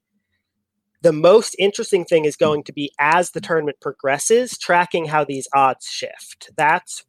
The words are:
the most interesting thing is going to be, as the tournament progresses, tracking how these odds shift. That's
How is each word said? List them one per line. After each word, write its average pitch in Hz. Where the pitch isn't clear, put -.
the 165
most 175
interesting 196
thing 165
is 147
going 151
to 143
be, 143
as 160
the 170
tournament 151
progresses, 151
tracking 175
how 151
these 135
odds 131
shift. -
That's 156